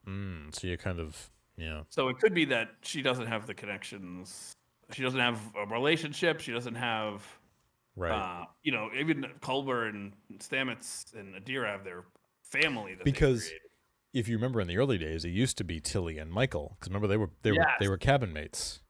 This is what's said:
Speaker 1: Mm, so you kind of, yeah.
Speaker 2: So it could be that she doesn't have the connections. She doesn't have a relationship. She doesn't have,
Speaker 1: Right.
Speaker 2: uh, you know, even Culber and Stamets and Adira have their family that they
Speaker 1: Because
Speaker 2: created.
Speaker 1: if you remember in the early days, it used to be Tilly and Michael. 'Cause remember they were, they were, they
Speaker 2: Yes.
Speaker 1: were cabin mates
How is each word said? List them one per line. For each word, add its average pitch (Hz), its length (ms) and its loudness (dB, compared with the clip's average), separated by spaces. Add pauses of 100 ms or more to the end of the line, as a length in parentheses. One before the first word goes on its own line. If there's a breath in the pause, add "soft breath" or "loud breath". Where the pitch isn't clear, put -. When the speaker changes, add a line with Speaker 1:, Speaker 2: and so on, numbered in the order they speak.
Speaker 1:
Mm, 92 480 -8
so - 120 -6
you 90 100 0
kind 87 240 -4
of, 78 300 -10 (260)
yeah. 80 340 -6
Speaker 2:
So 135 180 2
it 127 100 -2
could 214 160 6
be 165 120 6
that 117 240 2 (120)
she 147 200 -4
doesn't 127 240 2
have 113 200 -2
the 104 80 -8
connections. 95 960 -10 (400)
She 131 100 -4
doesn't 127 180 2
have 120 200 4 (160)
a 104 100 -4
relationship. 156 720 2
She 123 120 -6
doesn't 120 240 -4
have, 110 500 -2 (720)
Speaker 1:
Right. 87 160 0
Speaker 2:
uh, 90 320 -4 (180)
you 147 100 0
know, 113 240 -2
even 147 260 0 (180)
Culber 127 480 0
and 101 240 -8 (260)
Stamets - 760 -6
and 98 200 -14
Adira 117 340 -4
have 101 140 -4
their 90 220 -10 (400)
family 127 500 0
that 92 100 -14
they 143 60 6
Speaker 1:
Because 135 360 4
Speaker 2:
created. 80 160 -12 (500)
Speaker 1:
if 117 160 0
you 117 80 2
remember 120 240 2
in 87 80 0
the 87 80 0
early 123 220 4
days, 80 260 -2
it 87 60 -2
used 113 280 4
to 110 60 -2
be 80 160 -4
Tilly 85 380 -2
and 78 120 -8
Michael. 90 480 0
'Cause - 100 -10
remember 101 200 2
they 101 80 6
were, 101 140 2 (120)
they 110 100 6
were, 151 140 8 (140)
they 101 60 4
Speaker 2:
Yes. - 20 4
Speaker 1:
were 98 100 2
cabin 131 340 4
mates - 580 -6